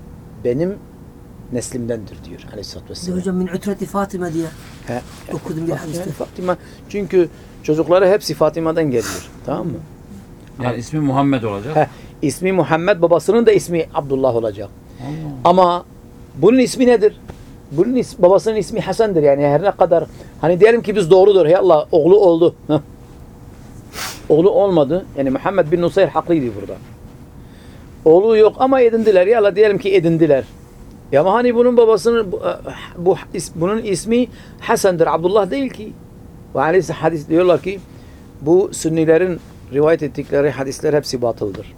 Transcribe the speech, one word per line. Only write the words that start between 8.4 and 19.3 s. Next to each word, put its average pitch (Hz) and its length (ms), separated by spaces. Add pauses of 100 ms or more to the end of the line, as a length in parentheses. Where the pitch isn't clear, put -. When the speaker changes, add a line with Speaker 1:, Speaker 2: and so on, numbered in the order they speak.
Speaker 1:
geliyor. 117 440 (160)
Tamam 160 220
mı? 135 60 (920)
Speaker 3:
Yani 120 140
ismi 139 220
Muhammed 139 440
olacak. 107 320
Speaker 1:
He. 151 120 (340)
İsmi 180 300
Muhammed, 170 500
babasının 175 440
da 226 60
ismi 170 420
Abdullah 135 420
olacak. 104 340 (320)
Speaker 3:
Allah. 127 80 (400)
Speaker 1:
Ama 175 360 (520)
bunun 208 200
ismi 247 300
nedir? 214 280 (560)
Bunun 196 240
is-, 214 260
babasının 196 340
ismi 214 260
Hasan'dır. 190 420
Yani 139 240